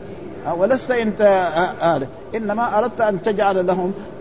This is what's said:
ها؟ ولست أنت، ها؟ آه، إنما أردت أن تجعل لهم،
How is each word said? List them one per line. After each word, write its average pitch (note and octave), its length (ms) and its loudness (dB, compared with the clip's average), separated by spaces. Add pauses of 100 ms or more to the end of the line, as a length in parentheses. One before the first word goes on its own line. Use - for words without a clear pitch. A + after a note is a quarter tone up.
(460)
ها؟ D#3 80 -2
ولست A#3 380 2
أنت، A3+ 300 0
ها؟ F#3 760 2
آه، C3+ 60 -2 (340)
إنما G#3 420 -2
أردت A#3 240 0
أن G#3 200 2
تجعل G3 460 2
لهم، F#3 260 0 (280)